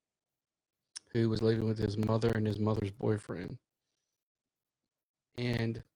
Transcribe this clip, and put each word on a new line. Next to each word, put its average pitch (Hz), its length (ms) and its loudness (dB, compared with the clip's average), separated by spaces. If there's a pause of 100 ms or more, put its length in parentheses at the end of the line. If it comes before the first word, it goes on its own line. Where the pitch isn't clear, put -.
(1120)
who 113 180 4
was 110 120 0
living 110 240 2
with 110 120 0
his 107 180 -2
mother 110 380 2
and 107 120 0
his 104 120 -2
mother's 107 340 0
boyfriend. 107 680 -4 (1800)
And 117 440 -2 (120)